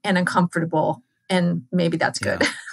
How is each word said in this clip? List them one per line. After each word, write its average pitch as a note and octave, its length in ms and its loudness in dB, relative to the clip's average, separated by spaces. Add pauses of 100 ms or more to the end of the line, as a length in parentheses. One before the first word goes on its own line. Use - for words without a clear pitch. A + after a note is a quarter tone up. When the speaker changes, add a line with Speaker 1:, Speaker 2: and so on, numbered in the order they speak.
Speaker 1:
and F#3+ 140 2
uncomfortable. E3+ 840 0 (260)
And F3 420 0
maybe E3+ 260 0
that's - 220 -2
good. - 220 -2
Speaker 2:
Yeah. - 80 2 (240)